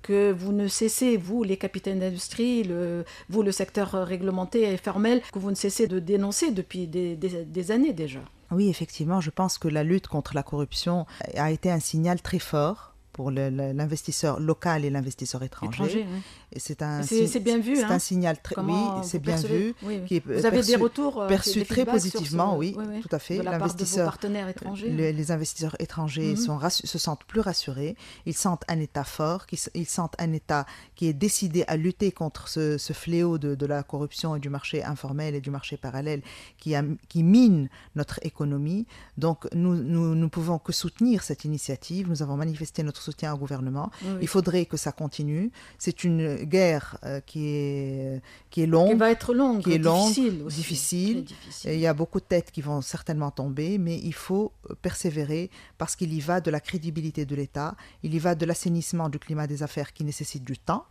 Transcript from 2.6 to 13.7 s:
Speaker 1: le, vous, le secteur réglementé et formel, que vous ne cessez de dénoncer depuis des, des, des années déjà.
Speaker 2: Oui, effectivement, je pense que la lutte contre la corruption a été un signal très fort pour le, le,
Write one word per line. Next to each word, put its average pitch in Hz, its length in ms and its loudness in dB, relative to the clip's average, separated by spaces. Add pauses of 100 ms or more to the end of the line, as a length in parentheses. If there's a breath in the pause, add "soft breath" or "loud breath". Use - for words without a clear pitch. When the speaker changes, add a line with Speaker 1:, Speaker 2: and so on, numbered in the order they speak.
Speaker 1:
le, 175 400 -2 (240 loud breath)
vous, 214 160 2
le 196 80 2
secteur 190 400 -2
réglementé 185 720 0
et 196 120 2
formel, 214 460 2 (100)
que 202 60 -6
vous 196 120 -4
ne 196 40 0
cessez 202 320 2
de 185 140 0
dénoncer 196 500 2
depuis 185 380 -4
des, 175 260 -2
des, 170 300 -4
des 165 260 -4
années 254 220 4
déjà. 151 260 -4 (320)
Speaker 2:
Oui, 196 180 4
effectivement, 170 520 0
je 156 100 -2
pense 185 280 0
que 165 100 0
la 151 160 2
lutte 180 240 2
contre - 260 -4
la 139 80 0
corruption 151 640 -2 (300 loud breath)
a 156 160 2
été 170 180 0
un 170 80 2
signal 170 420 0
très 180 200 -2
fort 156 480 0 (240)
pour 135 180 -4
le, 135 200 0
le, 135 220 -2